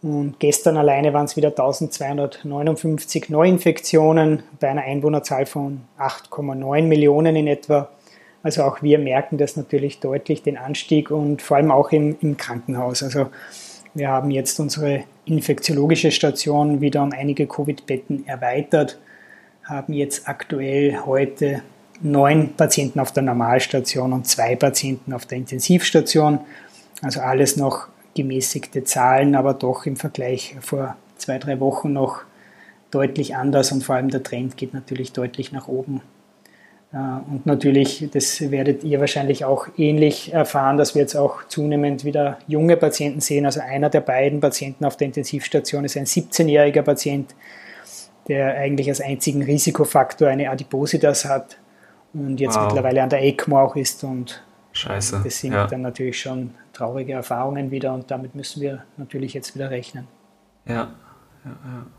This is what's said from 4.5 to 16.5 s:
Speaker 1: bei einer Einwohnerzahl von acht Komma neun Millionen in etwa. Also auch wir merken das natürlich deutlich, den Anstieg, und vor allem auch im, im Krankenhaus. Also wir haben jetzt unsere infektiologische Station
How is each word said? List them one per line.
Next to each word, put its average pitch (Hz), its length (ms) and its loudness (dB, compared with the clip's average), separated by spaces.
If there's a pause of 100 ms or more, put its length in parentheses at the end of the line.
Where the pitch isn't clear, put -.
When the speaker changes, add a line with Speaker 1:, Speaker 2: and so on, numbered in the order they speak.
Speaker 1:
bei 139 80 0
einer 139 140 -4
Einwohnerzahl 143 600 -2
von 139 360 -8 (160)
acht - 320 -6
Komma 143 260 -8
neun 139 320 2
Millionen 151 480 6
in 151 120 2
etwa. 143 420 0 (520)
Also 156 220 0
auch 139 180 0
wir 147 180 6
merken 139 380 -2
das 143 200 0
natürlich 139 420 -4
deutlich, 139 440 -4
den 143 140 -2
Anstieg, 147 540 -2
und 147 300 -2
vor - 160 2
allem 151 140 4
auch 143 200 4
im, 151 300 2
im 147 160 -2
Krankenhaus. 123 680 -6
Also 135 240 -2 (680)
wir 143 140 -4
haben 135 240 0
jetzt 135 300 -2
unsere 143 420 -2 (220)
infektiologische 156 840 2
Station 147 680 0